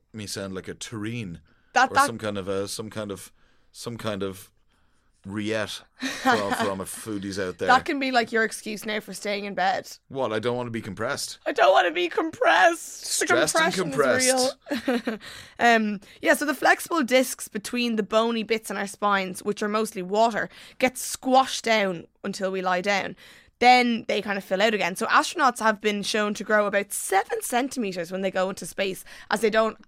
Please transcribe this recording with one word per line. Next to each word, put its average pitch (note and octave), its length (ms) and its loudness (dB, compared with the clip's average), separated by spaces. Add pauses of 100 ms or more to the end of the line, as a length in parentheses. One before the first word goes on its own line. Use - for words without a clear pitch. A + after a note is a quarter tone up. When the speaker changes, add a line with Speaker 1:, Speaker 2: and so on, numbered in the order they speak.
(120)
Speaker 1:
me G#2+ 140 -10
sound G2 260 -8
like F#2 140 -8
a F2 80 -10
tureen G#2+ 640 -8 (360)
Speaker 2:
That, B3+ 180 4
Speaker 1:
or - 20 -2
Speaker 2:
that C#4 120 4
Speaker 1:
some B3+ 120 -4
kind G#2 200 -4
of F#2 100 -6
a, G2 180 -2
some A2 240 -10
kind G#2+ 220 -8
of, - 180 -14 (400)
some - 260 -12
kind G#2 280 -4
of F#2+ 260 -8 (760)
Riette G#2 560 -4 (160)
from, B3+ 540 0
Speaker 2:
<laughs> A#3 140 -2
Speaker 1:
from G2 140 -4
a F2+ 40 -6
foodies G2+ 560 -6
out F#2 180 -4
there. F#2 100 -2
Speaker 2:
That C4 160 4
can D4 140 -4
be, C4+ 120 -2
like, A#3+ 220 0
your A3+ 120 2
excuse G#3+ 400 -8
now G#3+ 160 -6
for G3 140 -12
staying G3+ 300 -6
in G3+ 100 -8
bed. F#3 340 0 (200)
Speaker 1:
What? C3 240 -2
I A2 60 0
don't A#2+ 180 -2
want B2 100 -4
to A#2 60 -10
be A2+ 80 -4
compressed. A2 680 -6
Speaker 2:
I E4 60 -2
don't C#4+ 200 6
want F#4 140 6
to D#4 80 -2
be F4 140 0
compressed. E4+ 920 2 (200)
The - 60 0
Speaker 1:
Stressed D4 300 2
and E3 180 2
Speaker 2:
compression's B3+ 800 2 (180)
Speaker 1:
compressed. A#3+ 340 -2
Speaker 2:
real. A3 140 -4
<laughs> - 360 -18
Um, A3 420 4 (200)
yeah, D#4 140 4
so D4+ 100 0
the C#4+ 100 0
flexible E4 500 2
discs B3+ 420 2
between A#3+ 480 -4
the G#3+ 80 0
bony A3+ 400 2
bits A3 260 -2
in G3 80 -6
our G3+ 120 -4
spines, G3 560 -2
which G#3 180 -2
are G#3 60 0
mostly G#3+ 340 -2
water, G#3 460 2 (320)
get B3+ 180 0
squashed - 640 2
down G3+ 420 0 (180)
until F#3+ 260 -4
we F#3+ 120 -4
lie F#3 180 0
down. G3 340 0 (460)
Then A#3+ 480 6
they G#3 140 0
kind G3+ 140 -4
of F#3+ 60 -6
fill F#3+ 180 -2
out A3 140 4
again. F#3 220 0
So - 100 -2
astronauts C#4+ 540 2
have G#3+ 200 2
been G#3 220 0
shown G#3 320 0
to G#3+ 80 -8
grow G#3 240 4
about G3+ 260 -2
seven G#4 500 -2
centimeters G3+ 680 -4
when F#3+ 120 -4
they F#3+ 100 0
go F#3+ 180 0
into G3 160 -10
space, F#3+ 380 -6 (260)
as G#3+ 100 0
they A3 100 4
don't, A3 260 2 (120)